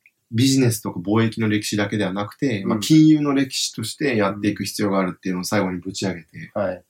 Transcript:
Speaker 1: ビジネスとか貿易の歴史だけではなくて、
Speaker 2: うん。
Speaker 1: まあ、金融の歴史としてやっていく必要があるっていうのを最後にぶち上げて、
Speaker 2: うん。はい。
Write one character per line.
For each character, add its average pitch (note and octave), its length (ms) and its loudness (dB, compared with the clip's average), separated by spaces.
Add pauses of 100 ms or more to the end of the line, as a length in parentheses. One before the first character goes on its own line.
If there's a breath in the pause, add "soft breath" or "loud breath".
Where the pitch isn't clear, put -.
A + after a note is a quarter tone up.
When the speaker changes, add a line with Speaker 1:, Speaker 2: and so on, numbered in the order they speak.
(320)
Speaker 1:
ビ B2+ 160 4
ジ C3+ 120 4
ネ A#2+ 120 4
ス - 100 -6
と G2 100 -6
か - 60 -8
貿 G#2 240 2
易 A2+ 180 -2
の G#2+ 80 0
歴 G#2 160 -2
史 G#2+ 120 -4
だ G2+ 120 -2
け A2 80 -4
で G2+ 80 0
は F#2 80 -4
な G2+ 140 -4
く - 80 -16
て、 A2 280 -2
Speaker 2:
う F#2+ 40 -4
ん。 - 20 -4
Speaker 1:
ま A2+ 80 0
あ、 - 40 -2
金 D#3 260 8
融 D3+ 140 8
の D3 120 0
歴 C3+ 240 0
史 - 180 -4
と A2+ 100 -8
し - 100 -10
て C3 220 -2
や G2 160 0
っ G2+ 80 -10
て G#2 80 0
い G2 60 -2
く G2 100 -6
必 - 180 -6
要 G2+ 80 0
が F#2+ 80 0
あ F#2+ 60 0
る F2+ 120 -6
っ - 40 -20
て G2+ 80 -8
い F#2 40 -2
う F2+ 40 -4
の F#2 60 -6
を - 20 -8
最 G#2 160 0
後 F#2 100 -2
に F2+ 80 -6
ぶ F#2 140 -10
ち - 120 -6
上 F2+ 100 -2
げ E2 80 -16
て、 D#2+ 320 -18
Speaker 2:
う G#2 40 -4
ん。 G2+ 40 -2
は F#2 100 -4
い。 F2+ 180 -12